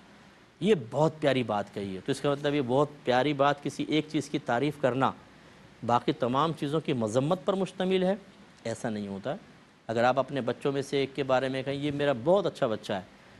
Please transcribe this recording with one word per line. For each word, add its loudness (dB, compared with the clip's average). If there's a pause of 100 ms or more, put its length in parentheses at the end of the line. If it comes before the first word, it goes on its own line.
(600)
ये 4 (140)
बहुत 2
प्यारी 2
बात -2
कही -6
है, -10
तो -2
इसका 0
मतलब 0
ये 2
बहुत 2
प्यारी 2
बात 2
किसी -6
एक 0
चीज़ -2
की -4
तारीफ़ 0
करना, 2 (640)
बाकी 2
तमाम 2
चीज़ों -2
की -2
मजम्मत 0
पर 2
मुश्तमिल 0
है, 2 (500)
ऐसा -4
नहीं -4
होता। -6 (520)
अगर 2
आप 4
अपने -2
बच्चों -2
में -2
से -2
एक -4
के -4
बारे 2
में -4
कहें -4
ये -2
मेरा 0
बहुत 2
अच्छा -2
बच्चा -4
है, -6 (340)